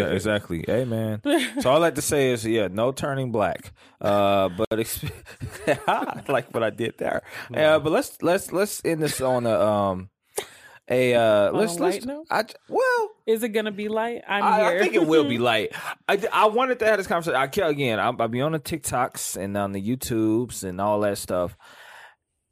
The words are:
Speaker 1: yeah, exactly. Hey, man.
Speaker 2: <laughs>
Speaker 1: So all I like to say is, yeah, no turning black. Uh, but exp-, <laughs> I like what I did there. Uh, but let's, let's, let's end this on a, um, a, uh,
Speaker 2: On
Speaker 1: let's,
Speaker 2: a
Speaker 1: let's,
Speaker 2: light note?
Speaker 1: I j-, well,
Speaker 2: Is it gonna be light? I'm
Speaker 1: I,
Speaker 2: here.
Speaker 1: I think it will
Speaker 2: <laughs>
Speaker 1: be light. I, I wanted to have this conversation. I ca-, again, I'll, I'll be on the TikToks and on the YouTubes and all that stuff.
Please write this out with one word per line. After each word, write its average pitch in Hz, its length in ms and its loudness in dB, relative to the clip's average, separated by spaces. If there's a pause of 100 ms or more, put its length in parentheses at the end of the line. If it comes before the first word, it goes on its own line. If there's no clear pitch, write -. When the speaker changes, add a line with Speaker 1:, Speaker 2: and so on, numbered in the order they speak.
Speaker 1:
yeah, 101 80 2
exactly. 95 580 -2
Hey, 120 180 0
man. 110 380 -4
Speaker 2:
<laughs> 269 380 0
Speaker 1:
So 127 100 2
all 139 60 6
I - 20 4
like 165 180 2
to 147 60 -2
say 139 300 2
is, 110 120 -2
yeah, 110 240 2
no 107 220 0
turning 135 400 -4
black. 104 420 -2 (280)
Uh, 101 480 2
but 92 220 -4
exp-, - 420 -4 (540)
<laughs> - 200 2
I - 360 -2 (100)
like 120 200 -2
what 117 120 0
I 107 60 0
did - 280 -6
there. - 240 -2 (320)
Uh, 156 240 4
but 151 140 -2
let's, 254 300 -2
let's, 185 300 0
let's 202 320 -2
end 156 180 -2
this 143 180 -2
on 127 260 2
a, 107 140 4
um, 98 500 2 (800)
a, 127 240 4
uh, 107 360 6
Speaker 2:
On - 80 0
Speaker 1:
let's, 180 180 0
Speaker 2:
a - 60 -4
Speaker 1:
let's, 349 140 2
Speaker 2:
light 233 100 -12
note? 294 240 -10
Speaker 1:
I 220 140 0
j-, - 100 -16 (140)
well, 480 420 0 (160)
Speaker 2:
Is 220 180 0
it 240 60 -4
gonna 214 200 -2
be 208 180 -6
light? 226 380 -4
I'm 202 160 0
Speaker 1:
I, 208 140 4
Speaker 2:
here. 214 100 4
Speaker 1:
I 175 140 2
think 277 140 2
it 175 120 4
will 156 220 4
Speaker 2:
<laughs> - 0 -
Speaker 1:
be 120 100 -2
light. 113 340 2 (360)
I, 196 100 2 (140)
I 190 140 6
wanted 247 340 2
to 214 60 0
have 220 100 6
this 190 100 -4
conversation. 170 300 0
I 135 100 2
ca-, 170 220 0
again, 135 320 0
I'll, 113 200 2
I'll 117 80 2
be 120 120 -2
on 147 120 0
the 160 60 -2
TikToks - 800 -4
and 98 200 -4
on 101 160 0
the 98 80 -4 (160)
YouTubes 113 680 -2
and 92 160 -6
all 104 200 2
that 101 180 0
stuff. 90 380 -4 (960)